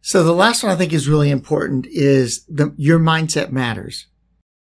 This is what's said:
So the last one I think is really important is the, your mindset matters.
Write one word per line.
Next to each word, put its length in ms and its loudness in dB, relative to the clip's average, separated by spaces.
So 200 2
the 100 2
last 300 0
one 80 0
I 40 0
think 180 -2
is 140 0
really 220 2
important 580 -2
is 600 0
the, 280 -2
your 240 2
mindset 520 0
matters. 560 -6